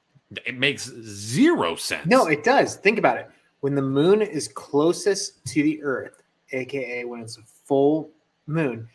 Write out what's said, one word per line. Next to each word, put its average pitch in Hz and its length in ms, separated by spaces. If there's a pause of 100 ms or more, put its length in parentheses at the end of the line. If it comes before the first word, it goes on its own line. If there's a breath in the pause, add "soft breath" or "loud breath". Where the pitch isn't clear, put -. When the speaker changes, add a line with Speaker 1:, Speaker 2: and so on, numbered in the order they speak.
(460)
Speaker 1:
It 127 120
makes 139 260
zero 117 880
sense. 82 320
Speaker 2:
No, 226 200
it 151 180
does. 240 320
Think 208 220
about 127 200
it. - 120 (300 soft breath)
When 139 140
the 139 80
moon 147 380
is 165 280
closest - 1000
to 151 160
the 151 200
Earth, 127 400 (300)
A 131 140
K 123 340
A 120 60
when 120 140
it's 113 180
a - 40
full 147 680 (360)
moon, 131 480